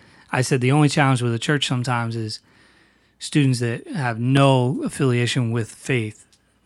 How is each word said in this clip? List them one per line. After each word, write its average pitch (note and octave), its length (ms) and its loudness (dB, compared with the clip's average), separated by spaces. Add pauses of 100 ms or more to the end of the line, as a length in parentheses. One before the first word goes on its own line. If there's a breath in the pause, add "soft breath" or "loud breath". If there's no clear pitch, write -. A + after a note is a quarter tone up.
(300 soft breath)
I C3 100 0
said, B2+ 220 0
"The B2+ 100 2
only D3+ 160 4
challenge C3+ 320 2
with A#2+ 140 -2
a A2+ 40 -4
church D3 300 -2
sometimes A#2+ 480 -4
is A2 240 -8 (760 soft breath)
students C3 420 0
that A#2 280 -4
have B2+ 300 -4
no C3+ 680 4
affiliation A#2+ 680 0
with A#2 180 -4
faith A2+ 540 -6 (420)